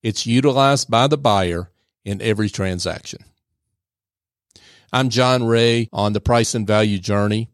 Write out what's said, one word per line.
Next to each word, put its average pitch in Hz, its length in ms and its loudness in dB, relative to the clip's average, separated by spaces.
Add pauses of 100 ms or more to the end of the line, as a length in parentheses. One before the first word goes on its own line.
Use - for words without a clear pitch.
It's - 240 -4
utilized 135 640 2
by 117 160 2
the 147 100 0
buyer 95 540 0 (340)
in 98 160 -8
every 107 300 -2
transaction. 90 760 -8 (1700)
I'm 131 160 0
John 127 360 2
Ray 117 500 2
on 104 180 -2
the 104 80 -2
Price 117 340 0
and 110 120 -2
Value 107 320 2
Journey. 104 560 -2